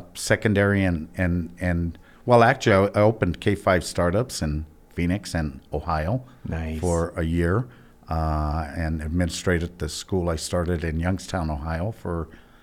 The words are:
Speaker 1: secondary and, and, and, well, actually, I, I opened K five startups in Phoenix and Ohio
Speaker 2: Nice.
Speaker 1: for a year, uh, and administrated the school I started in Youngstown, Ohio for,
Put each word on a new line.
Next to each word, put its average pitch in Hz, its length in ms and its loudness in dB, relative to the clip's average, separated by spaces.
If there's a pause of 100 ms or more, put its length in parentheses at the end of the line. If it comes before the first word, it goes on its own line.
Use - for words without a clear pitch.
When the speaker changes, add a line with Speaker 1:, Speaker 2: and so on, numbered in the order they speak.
(140)
Speaker 1:
secondary 101 680 2
and, 85 340 0
and, 87 420 -2
and, 85 380 -2 (280)
well, 120 180 8
actually, 110 520 6
I, 104 40 4
I - 40 6
opened 104 380 2
K 101 140 2
five 92 280 2
startups 92 600 -2
in 76 220 -2 (280)
Phoenix 87 400 -2
and 73 260 -4 (140)
Ohio 80 500 -2 (220)
Speaker 2:
Nice. 80 340 -6
Speaker 1:
for 85 380 0
a 85 60 -2
year, 85 420 0 (440)
uh, 78 680 -2
and 80 260 -4
administrated 85 800 -2
the 76 100 -4
school 87 400 -4
I 82 80 -2
started 87 460 -2
in 80 160 -2
Youngstown, 90 500 -4
Ohio 82 420 -4
for, 85 380 -8 (320)